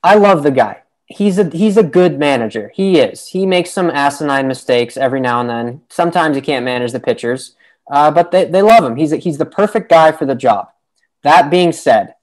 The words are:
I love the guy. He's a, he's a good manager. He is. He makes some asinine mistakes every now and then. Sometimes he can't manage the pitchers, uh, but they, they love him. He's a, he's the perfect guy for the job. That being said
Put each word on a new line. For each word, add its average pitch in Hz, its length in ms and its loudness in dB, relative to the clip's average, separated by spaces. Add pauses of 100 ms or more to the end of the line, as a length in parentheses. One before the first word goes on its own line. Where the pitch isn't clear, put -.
I 190 120 6
love 196 280 4
the 147 80 2
guy. 117 300 -2 (240)
He's 202 320 -2
a, 185 120 0
he's 196 280 0
a 220 60 4
good 156 360 2
manager. 117 540 -2
He 190 260 0
is. - 280 -4
He 190 180 -4
makes 180 260 -2
some 175 180 -2
asinine 143 580 -2
mistakes 123 500 -4
every 135 220 -2
now 120 220 -2
and 120 80 -6
then. 120 400 -8
Sometimes 170 460 -2
he 139 60 -4
can't 131 240 -4
manage 123 260 -4
the 123 80 -8
pitchers, 120 560 -6 (340)
uh, 147 220 2
but 170 200 0
they, 180 140 2
they 185 160 0
love 220 220 6
him. 120 120 -6
He's 147 160 -2
a, 156 60 -2
he's 156 200 -6
the 156 80 -2
perfect 208 440 -4
guy 160 220 6
for 151 140 -6
the 135 100 -4
job. 113 340 -2 (540)
That 156 260 4
being 175 220 2
said 107 520 -2